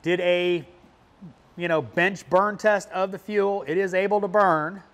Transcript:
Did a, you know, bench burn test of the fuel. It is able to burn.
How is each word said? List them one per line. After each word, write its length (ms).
Did 200
a, 460
you 120
know, 140
bench 480
burn 260
test 340
of 220
the 60
fuel. 480
It 100
is 160
able 300
to 60
burn. 540